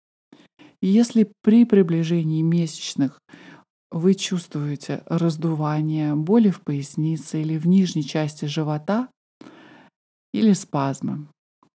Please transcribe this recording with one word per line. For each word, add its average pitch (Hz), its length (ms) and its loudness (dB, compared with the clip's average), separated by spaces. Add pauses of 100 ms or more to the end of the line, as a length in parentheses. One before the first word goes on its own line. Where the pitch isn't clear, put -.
(800)
Если 214 500 2 (120)
при 233 220 8
приближении 165 800 2
месячных - 760 -2 (720)
вы 175 220 2
чувствуете 147 920 -6
раздувание, 156 1120 -2
боли 196 340 4
в - 120 -8
пояснице 156 800 -4
или 156 160 -4
в 160 100 -2
нижней 180 340 2
части 151 440 -4
живота, 151 640 -4 (1200)
или 208 220 4
спазмы, 139 760 -4 (460)